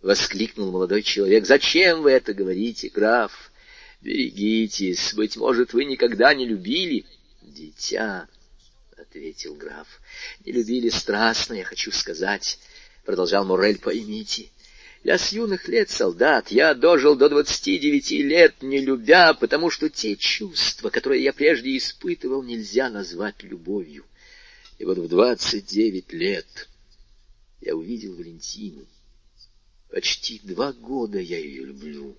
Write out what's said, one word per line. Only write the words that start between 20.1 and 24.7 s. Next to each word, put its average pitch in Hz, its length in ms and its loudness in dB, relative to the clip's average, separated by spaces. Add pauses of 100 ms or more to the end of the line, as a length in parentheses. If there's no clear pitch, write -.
чувства, - 720 -4
которые 131 340 0
я 135 120 2
прежде 135 420 2
испытывал, 135 680 -6
нельзя 117 460 -2
назвать 98 540 -8
любовью. 87 640 -10 (720)